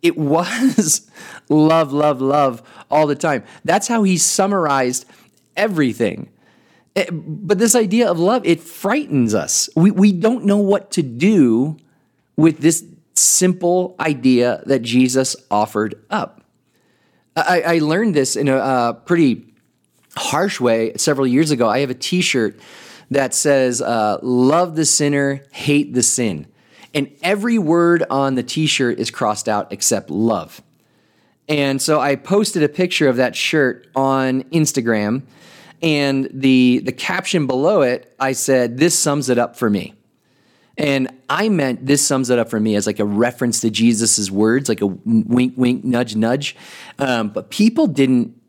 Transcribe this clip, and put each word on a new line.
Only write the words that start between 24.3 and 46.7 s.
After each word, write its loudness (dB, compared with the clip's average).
the 0
sinner, 0
hate -2
the 0
sin." -2
And -4
every 0
word 2
on 0
the -2
T-shirt -2
is -4
crossed -4
out -2
except -4
love. -4
And -2
so 0
I 0
posted -2
a 2
picture 0
of 2
that 0
shirt -2
on 0
Instagram, -2
and 0
the, 4
the -6
caption -4
below 2
it, -2
I -2
said, 0
"This 2
sums -2
it 2
up -2
for -2
me." -2
And 0
I 0
meant, -2
"This 2
sums -2
it 2
up -2
for -4
me," 0
as, 0
like, -4
a 0
reference -2
to 0
Jesus's 0
words, 0
like -2
a 0
wink, 0
wink, -2
nudge, -2
nudge. -2